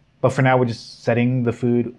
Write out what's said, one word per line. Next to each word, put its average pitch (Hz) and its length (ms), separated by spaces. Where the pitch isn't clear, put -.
But 127 120
for 139 100
now, 127 160
we're 123 80
just - 360
setting 120 420
the 117 80
food, 120 460